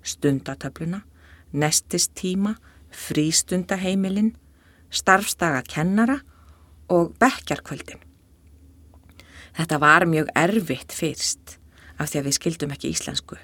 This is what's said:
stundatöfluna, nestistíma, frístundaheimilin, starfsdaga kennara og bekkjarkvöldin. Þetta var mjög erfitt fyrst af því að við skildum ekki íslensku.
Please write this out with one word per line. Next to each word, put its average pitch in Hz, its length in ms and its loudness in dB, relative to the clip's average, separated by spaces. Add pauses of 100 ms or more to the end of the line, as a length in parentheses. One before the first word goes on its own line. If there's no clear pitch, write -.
stundatöfluna, 143 1000 -4 (500)
nestistíma, 185 1000 -2 (340)
frístundaheimilin, 190 1400 -2 (560)
starfsdaga 170 800 2
kennara 214 540 2 (680)
og 170 320 4
bekkjarkvöldin. - 800 -2 (1600)
Þetta 160 240 -2
var 160 260 8
mjög 156 300 2
erfitt 170 580 0
fyrst - 640 -6 (400)
af 151 100 -4
því 147 120 -4
að 139 80 -4
við 139 100 0
skildum 151 340 -4
ekki - 220 -6
íslensku. - 500 -8